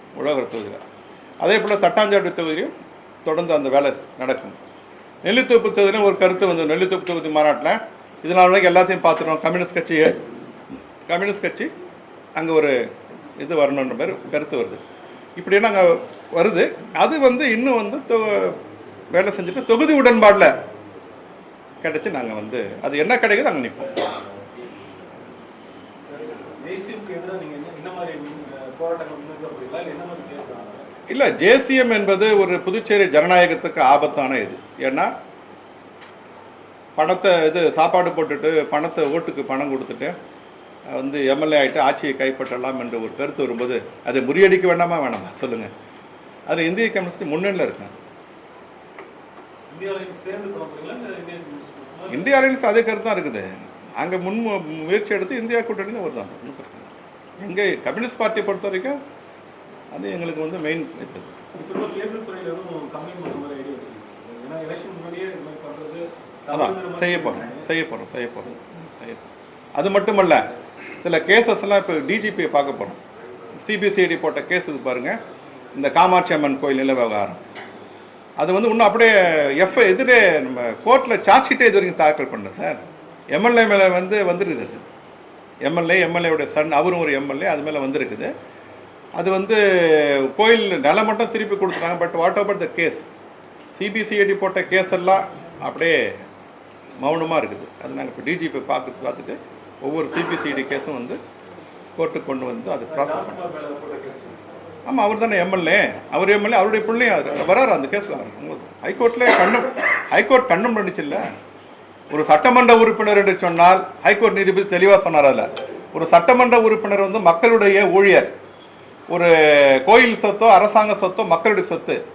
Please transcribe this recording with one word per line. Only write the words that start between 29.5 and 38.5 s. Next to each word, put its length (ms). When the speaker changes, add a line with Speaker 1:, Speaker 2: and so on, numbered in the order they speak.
Speaker 2:
இல்ல 120
என்ன 120
மாதிரி 200
செயல்படுறீங்க? 840
Speaker 1:
இல்ல, 200
ஜேசிஎம் 680
என்பது 420
ஒரு 200
புதுச்சேரி 440
ஜனநாயகத்துக்கு 760
ஆபத்தான 560
இது. 220
ஏன்னா, 340
பணத்தை, 500
இது, 260
சாப்பாடு 380
போட்டுட்டு 520